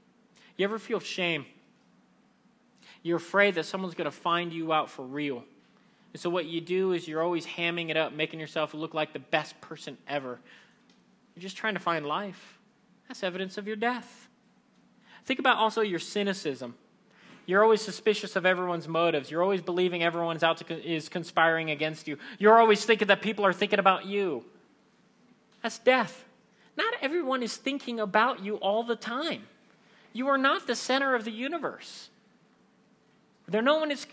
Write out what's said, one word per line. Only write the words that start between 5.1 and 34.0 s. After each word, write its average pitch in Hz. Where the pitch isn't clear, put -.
And -
so 175
what 175
you 165
do 185
is 170
you're 156
always 170
hamming 170
it 151
up, 156
making 156
yourself 156
look 156
like 151
the 147
best 151
person 147
ever. 131
You're 175
just 190
trying 214
to 185
find 165
life. 185
That's 254
evidence 190
of 202
your 214
death. 233
Think 262
about 254
also 220
your 196
cynicism. 160
You're 196
always 220
suspicious 202
of 175
everyone's 180
motives. 160
You're 156
always 190
believing 180
everyone's 165
out 165
to -
co-, 165
is 156
conspiring 165
against 156
you. 147
You're 214
always 214
thinking 214
that 196
people 202
are 185
thinking 202
about 190
you. 190
That's 220
death. 254
Not 440
everyone 269
is 214
thinking 262
about 214
you 208
all 208
the 233
time. 226
You 254
are 269
not 285
the 240
center 262
of 220
the 226
universe. 254
There, 202
no 285
one 311
is, 269